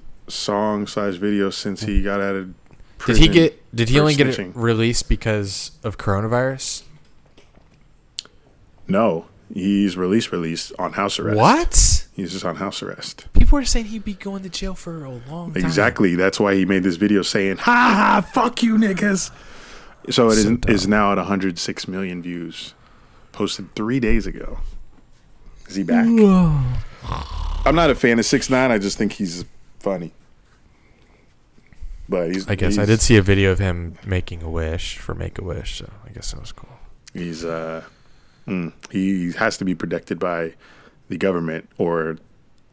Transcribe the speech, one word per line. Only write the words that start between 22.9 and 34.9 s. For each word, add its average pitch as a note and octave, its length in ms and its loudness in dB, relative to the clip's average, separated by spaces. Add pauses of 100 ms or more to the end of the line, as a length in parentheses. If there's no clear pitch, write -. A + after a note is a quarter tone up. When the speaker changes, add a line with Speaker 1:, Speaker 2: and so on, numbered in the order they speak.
Speaker 1:
Posted G2 440 -6
three A#2 240 -2
days A#2+ 260 4
ago. - 340 -8 (1080)
Is - 80 -16
he G3 80 -4
back? A#3 240 2
Speaker 2:
Whoa. F#3 520 6 (1040)
Speaker 1:
I'm C#3 100 4
not E3 160 4
a A#2+ 40 4
fan A#2 240 4
of A2 60 2
six - 240 0
nine. B2+ 220 4
I A2+ 80 4
just G2 180 -2
think G#2 160 -2
he's F2 320 -6 (340)
funny. F2 340 -6 (2000)
But F2 240 -2
he's, F#2+ 140 -6
Speaker 2:
I G#2 80 -2
guess G2 220 0
I G#2 40 0
Speaker 1:
he's G#2 80 2
Speaker 2:
did A2+ 120 4
see A2+ 160 6
a G2+ 40 8
video G2 300 4
of F2+ 80 2
him F2 460 -4
making F2+ 380 -4
a D#2+ 60 -8
wish D#2+ 480 -6